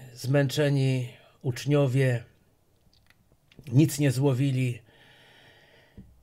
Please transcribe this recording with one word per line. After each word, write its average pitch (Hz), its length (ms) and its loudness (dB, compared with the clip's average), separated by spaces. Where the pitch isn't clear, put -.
zmęczeni 135 960 0
uczniowie, 131 840 0
nic 143 280 2
nie 143 120 2
złowili. 131 680 -2